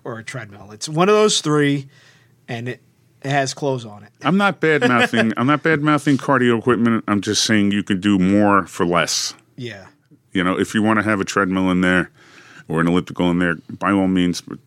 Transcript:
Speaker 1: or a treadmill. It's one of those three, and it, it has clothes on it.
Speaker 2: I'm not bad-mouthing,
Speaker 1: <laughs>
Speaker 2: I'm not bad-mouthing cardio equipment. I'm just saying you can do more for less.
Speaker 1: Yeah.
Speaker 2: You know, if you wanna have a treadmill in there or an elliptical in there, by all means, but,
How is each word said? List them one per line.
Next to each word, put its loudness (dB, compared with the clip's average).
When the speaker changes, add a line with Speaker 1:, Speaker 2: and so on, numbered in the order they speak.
Speaker 1:
or -12
a -14
treadmill. -16
It's -12
one 0
of 4
those 2
three, 0
and -8
it, -10
it -6
has 0
clothes -4
on -20
it. -20
Speaker 2:
I'm 2
not 0
bad-mouthing, 2
Speaker 1:
<laughs> -8
Speaker 2:
I'm 0
not 2
bad-mouthing 0
cardio 2
equipment. 0
I'm 0
just -2
saying 2
you -2
can -2
do 2
more 4
for -4
less. 0
Speaker 1:
Yeah. -14
Speaker 2:
You 0
know, -2
if -2
you 2
wanna 2
have 0
a -2
treadmill 0
in 2
there 0
or -2
an 2
elliptical 0
in 0
there, 0
by -2
all 2
means, 0
but, -14